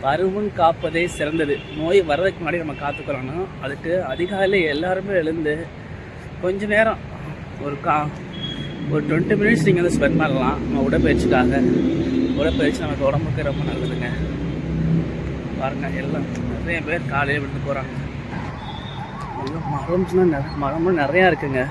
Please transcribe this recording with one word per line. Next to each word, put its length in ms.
வருமுன் 440
காப்பதே 440
சிறந்தது. 380
நோய் 280
வர்றதுக்கு 320
முன்னாடி 220
நம்ம 180
காத்துக்கொள்ளணும். 720
அதுக்கு 260
அதிகாலையில 480
எல்லாருமே 480
எழுந்து 340
கொஞ்ச 300
நேரம் 300
ஒரு 200
கா-, 240
ஒரு 160
ட்வென்டி 320
மினிட்ஸ் 260
நீங்க 160
வந்து 140
ஸ்பெண்ட் 260
பண்ணலாம் 420
நம்ம 220
உடற்பயிற்சிக்காக. 760
உடற்பயிற்சி 460
நமக்கு 260
உடம்புக்கு 400
ரொம்ப 180
நல்லதுங்க. 400
பாருங்க, 320
எல்லாம் 240
நிறைய 320
பேர் 240
காலையில 320
விழுந்து 240
போறாங்க. 260
நல்லா 260
மரம்ஸ்லாம் 580
நிற-, 180
மரம்லாம் 400
நிறையா 280
இருக்குங்க. 380